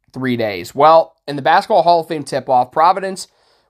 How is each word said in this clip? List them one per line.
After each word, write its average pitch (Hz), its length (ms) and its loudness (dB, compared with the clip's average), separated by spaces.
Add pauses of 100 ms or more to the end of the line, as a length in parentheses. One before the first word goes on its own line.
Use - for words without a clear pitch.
(140)
three 127 220 -4
days. 101 400 -8
Well, 160 400 4 (100)
in 143 80 -8
the 143 80 -8
Basketball 175 400 2
Hall 170 160 2
of 160 80 -6
Fame 156 160 -8
tip-off, 127 480 -2
Providence 190 560 -2 (440)